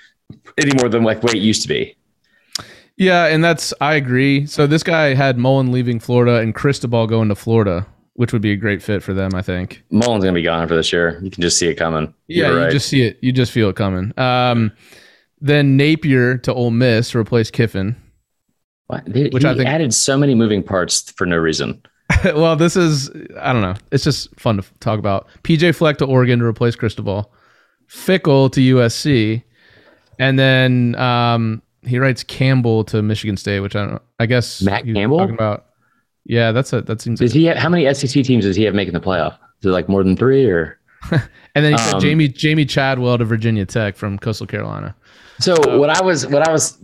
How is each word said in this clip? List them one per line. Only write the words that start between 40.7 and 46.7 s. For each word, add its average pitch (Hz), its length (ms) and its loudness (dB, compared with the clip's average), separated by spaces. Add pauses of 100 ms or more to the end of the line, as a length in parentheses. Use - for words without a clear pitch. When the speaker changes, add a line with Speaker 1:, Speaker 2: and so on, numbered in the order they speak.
Speaker 2:
<laughs> - 180 -18
And - 540 -2
then 147 80 2
he 135 40 4
said 107 180 0
Speaker 1:
Um, 95 40 -2
Speaker 2:
Jamie, 147 300 2
Jamie 151 360 0
Chadwell 127 520 0
to 117 80 -2
Virginia 110 400 -2
Tech 104 320 -4
from 98 200 -8
Coastal 110 300 -8
Carolina. 104 480 -10 (440)
Speaker 1:
So 180 160 2
Speaker 2:
Uh, 131 220 2
Speaker 1:
what 143 120 4
I 175 120 2
was, 165 240 0
what 143 220 2
I 165 40 2
was - 320 -2